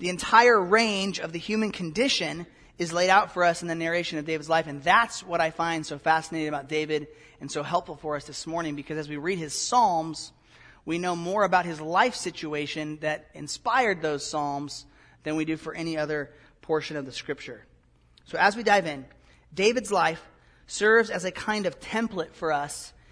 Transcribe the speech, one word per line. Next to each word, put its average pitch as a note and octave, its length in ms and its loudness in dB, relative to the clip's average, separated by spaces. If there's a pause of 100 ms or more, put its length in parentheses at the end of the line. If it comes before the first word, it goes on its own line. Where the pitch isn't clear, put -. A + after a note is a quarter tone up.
the F3 80 -2
entire A3+ 520 6
range G3 600 2
of E3 120 -8
the E3+ 60 -6
human G#3+ 320 -2
condition E3+ 760 -2 (300)
is E3+ 160 -4
laid F3+ 180 4
out F#3+ 220 6
for F3+ 120 2
us E3+ 180 4
in F3 60 -6
the E3 60 -2
narration E3 440 -2
of D3 60 -6
David's D#3 240 -6
life, D#3+ 200 4
and C#3+ 140 -8
that's G3+ 420 4
what E3+ 160 -2
I D#3+ 100 2
find E3 340 -2
so D3 140 -8
fascinating D#3+ 500 0
about C#3 200 -6
David D3+ 400 -2 (320)
and C#3 100 -12
so D3+ 120 -4
helpful E3+ 340 -2
for D3 200 -6
us C#3+ 80 -8
this - 220 -12
morning, D#3+ 300 -4
because D3 220 -8
as D3 100 -8
we D3+ 80 -8
read E3+ 220 -4
his D#3 140 -8
Psalms, E3 800 0 (520)
we E3 140 -4
know F3+ 180 -2
more F3+ 280 0
about F3+ 220 4
his D#3+ 140 -6
life F3+ 340 2
situation D3+ 840 -6
that D3+ 340 -4
inspired G#3 680 0
those D3+ 240 -2
Psalms C#3+ 640 -6 (360)
than D#3 140 -4
we D#3 80 0
do D#3 120 -2
for D#3 180 -10
any E3 220 -4
other D3+ 360 -4 (300)
portion D#3 340 -2
of C#3 100 -6
the B2+ 60 -14
Scripture. - 520 -10 (600)
So D#3+ 120 -6
as G3 180 6
we A#3+ 60 -6
dive G3+ 240 4
in, C#3 200 -10 (480)
David's G#3 380 2
life E3 300 2 (440)
serves A3 440 4
as F#3 140 -4
a F#3 80 -4
kind G#3+ 340 -2
of E3 140 -4
template G#3+ 520 -4
for D#3+ 200 -2
us C#3+ 400 -6 (200)